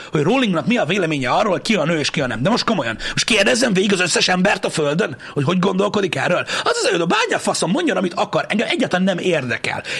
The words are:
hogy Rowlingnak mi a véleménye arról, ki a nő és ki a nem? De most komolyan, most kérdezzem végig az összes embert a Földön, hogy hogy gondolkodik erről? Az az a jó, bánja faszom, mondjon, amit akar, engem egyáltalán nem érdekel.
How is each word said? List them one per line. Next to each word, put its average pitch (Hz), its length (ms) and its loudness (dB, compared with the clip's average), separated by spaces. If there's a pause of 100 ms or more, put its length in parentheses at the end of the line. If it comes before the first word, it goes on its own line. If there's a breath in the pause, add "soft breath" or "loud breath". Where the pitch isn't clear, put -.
(120)
hogy 151 100 2
Rowlingnak 190 440 2
mi 233 100 2
a 190 80 0
véleménye 151 460 0
arról, 180 300 2
ki - 140 0
a 160 100 0
nő 165 140 0
és 139 120 -2
ki 160 100 -4
a 131 60 0
nem? 113 160 -4
De 180 80 2
most 233 140 0
komolyan, 131 320 -2 (160 loud breath)
most - 120 -2
kérdezzem 226 480 2
végig 196 200 2
az 180 80 2
összes 180 280 0
embert 180 360 2
a 196 60 -2
Földön, 156 460 0 (160 loud breath)
hogy 143 120 0
hogy 180 140 2
gondolkodik 190 560 0
erről? 143 240 0
Az 453 440 -2
az 302 100 0
a 180 60 2
jó, 165 80 0
bánja 359 320 0
faszom, - 320 -2
mondjon, 269 260 0
amit 185 180 -2
akar, - 340 0
engem - 220 0
egyáltalán 185 340 0
nem 190 140 2
érdekel. 135 640 -2 (180 loud breath)